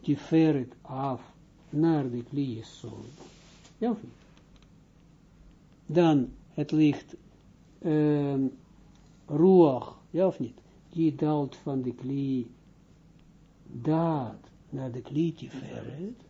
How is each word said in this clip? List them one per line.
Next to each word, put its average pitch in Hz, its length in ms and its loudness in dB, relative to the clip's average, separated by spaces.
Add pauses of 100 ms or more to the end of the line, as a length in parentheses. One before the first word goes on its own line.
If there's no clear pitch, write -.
Tiferet 147 800 0
af 135 520 -8 (360)
naar 151 400 2
de 120 120 -6
kli 135 340 -6
Yesod. 107 500 -16 (720)
Ja 233 120 0
of - 120 -4
niet? 123 100 -18 (1700)
Dan 151 420 4 (200)
het 147 220 -6
licht, 156 460 2 (640)
ehm, 147 680 0 (800)
ruach, 156 720 6 (120)
ja 180 160 2
of 175 120 -2
niet? - 220 -8 (300)
Die 160 240 0
daalt 147 420 -2
van 135 260 -6
de 123 120 -4
kli 131 560 -4 (1160)
daad 151 840 -4 (200)
naar 131 220 -8
de 123 100 -10
kli 156 300 -2
Tiferet. 131 960 -14